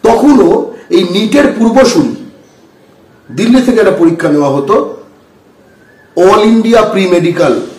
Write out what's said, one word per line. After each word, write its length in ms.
তখনও 720
এই 140
নিটের 540
পূর্বসূরি 560
দিল্লি 260
থেকে 160
একটা 120
পরীক্ষা 420
নেওয়া 180
হতো, 460
all 260
India 400
প্রি 240
মেডিকেল 540